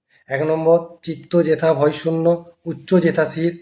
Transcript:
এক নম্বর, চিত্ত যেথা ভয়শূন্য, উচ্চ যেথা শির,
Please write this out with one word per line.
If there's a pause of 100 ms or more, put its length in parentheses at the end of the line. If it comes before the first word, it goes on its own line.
(300)
এক (100)
নম্বর, (280)
চিত্ত (160)
যেথা
ভয়শূন্য, (400)
উচ্চ (160)
যেথা
শির, (100)